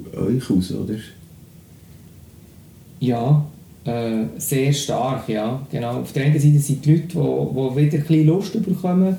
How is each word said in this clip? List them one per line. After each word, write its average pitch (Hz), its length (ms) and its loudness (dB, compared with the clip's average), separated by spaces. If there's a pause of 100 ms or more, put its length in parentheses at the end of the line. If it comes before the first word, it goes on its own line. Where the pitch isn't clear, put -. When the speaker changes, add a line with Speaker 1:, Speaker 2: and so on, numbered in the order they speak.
(180)
Speaker 1:
euch 117 320 -2
aus, 92 220 0
oder? 98 240 -6 (2000)
Speaker 2:
Ja, 123 440 2 (380)
äh, 117 420 -2 (120)
sehr 139 360 0
stark, 127 540 -4
ja. 113 440 -4
Genau. 120 300 -6
Auf - 120 -10
der 139 120 -2
einen 151 140 4
Seite 147 200 6
sind - 260 -4
die 151 60 6
Leute, 165 160 2
die, - 60 -12
die - 20 -12
wieder 131 840 0
ein 147 60 -2
bisschen 156 240 4
Lust 196 360 0
bekommen, 185 560 0